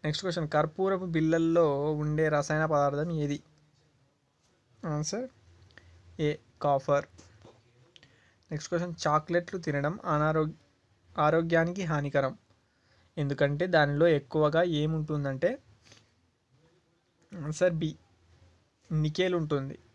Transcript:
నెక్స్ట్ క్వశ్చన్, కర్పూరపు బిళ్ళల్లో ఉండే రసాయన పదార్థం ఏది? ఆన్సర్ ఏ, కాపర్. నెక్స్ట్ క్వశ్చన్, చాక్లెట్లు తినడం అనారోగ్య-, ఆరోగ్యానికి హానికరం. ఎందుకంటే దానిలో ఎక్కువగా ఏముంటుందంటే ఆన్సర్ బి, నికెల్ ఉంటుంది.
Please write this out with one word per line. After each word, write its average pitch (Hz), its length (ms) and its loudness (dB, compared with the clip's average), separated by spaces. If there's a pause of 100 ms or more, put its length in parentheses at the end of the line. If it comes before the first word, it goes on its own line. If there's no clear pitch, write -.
నెక్స్ట్ 151 200 -4
క్వశ్చన్, 170 240 -4
కర్పూరపు 185 560 -2
బిళ్ళల్లో 160 880 2
ఉండే 151 360 0
రసాయన 151 380 0
పదార్థం 147 460 0
ఏది? 147 300 -4 (1400)
ఆన్సర్ 170 440 -4 (920)
ఏ, 151 160 0 (260)
కాపర్. 143 440 2 (1400)
నెక్స్ట్ 147 180 -8
క్వశ్చన్, 175 260 -4 (120)
చాక్లెట్లు 170 520 0
తినడం 151 460 -4
అనారోగ్య-, 156 500 0 (640)
ఆరోగ్యానికి 165 640 2
హానికరం. 143 560 -2 (800)
ఎందుకంటే 143 480 0
దానిలో 151 400 4
ఎక్కువగా 151 560 2
ఏముంటుందంటే 151 960 -2 (1900)
ఆన్సర్ 165 280 2
బి, 160 240 -4 (960)
నికెల్ 156 420 0
ఉంటుంది. 147 440 -4 (160)